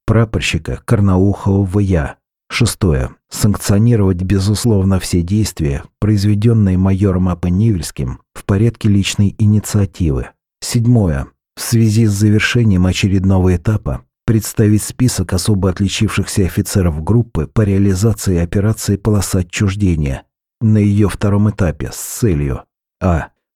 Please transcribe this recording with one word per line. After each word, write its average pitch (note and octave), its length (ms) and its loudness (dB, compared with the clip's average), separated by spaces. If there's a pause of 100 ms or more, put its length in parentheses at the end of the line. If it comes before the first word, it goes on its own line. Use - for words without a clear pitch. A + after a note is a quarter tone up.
прапорщика A2 800 -2
Карнаухова G2 800 2
В F#2+ 140 -2
Я. F#2 400 -2 (300)
Шестое. - 680 -2 (120)
Санкционировать, G2+ 960 0
безусловно, F#2+ 760 0
все - 200 -2
действия, E2+ 640 -2 (160)
произведенные G#2 800 2
майором F#2 500 2
А F2+ 60 0
П F2+ 160 -4
Невельским F2 720 -2 (140)
в - 100 -20
порядке A2 440 0
личной G2+ 480 0
инициативы. G2+ 920 0 (320)
Седьмое. A2 640 0 (300)
В - 40 -14
связи A2+ 460 2
с G#2 60 2
завершением G#2 760 2
очередного F#2 680 2
этапа F2 480 -4 (220)
представить G#2+ 580 0
список - 480 -4
особо F#2+ 380 0
отличившихся G2 760 -2
офицеров F2 580 -2
группы G2+ 460 -2
по - 140 0
реализации G2 760 0
операции G2+ 580 -2
«Полоса G2+ 440 -2
отчуждения» F2 840 -2 (380)
на A2 180 2
ее G#2 300 2
втором G2+ 420 0
этапе E2+ 420 -4
с - 40 -14
целью: D2 640 -4 (400)
а. F2 280 -2 (260)